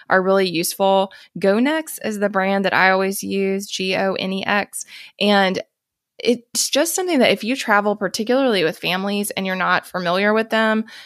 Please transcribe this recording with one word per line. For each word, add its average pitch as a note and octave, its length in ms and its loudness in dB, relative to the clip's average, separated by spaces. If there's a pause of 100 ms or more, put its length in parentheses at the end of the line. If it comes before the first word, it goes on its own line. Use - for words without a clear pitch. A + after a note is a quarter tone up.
are F#3 140 4
really F#3+ 260 2
useful. F#3+ 640 0 (240)
Gonex B3 680 0
is G#3 160 -6
the G3+ 80 0
brand G3 360 0
that F#3 100 0
I F3+ 160 4
always F#3+ 340 0
use, G3 420 -2
G F#3 300 -4
O F#3+ 180 0
N F#3+ 180 -4
E F#3+ 140 -6
X. - 380 -2 (340)
And G3 420 2 (580)
it's - 520 -2
just D#4 240 0
something F4+ 240 0
that A3+ 140 4
if G3 120 -4
you A#3+ 120 -2
travel, G#3 400 0
particularly A3 680 0
with E3+ 140 -2
families, G3+ 540 -4
and F#3+ 120 -6
you're F#3 120 -4
not F3+ 300 0
familiar F3+ 460 0
with A3 180 0
them, A3 340 0 (220)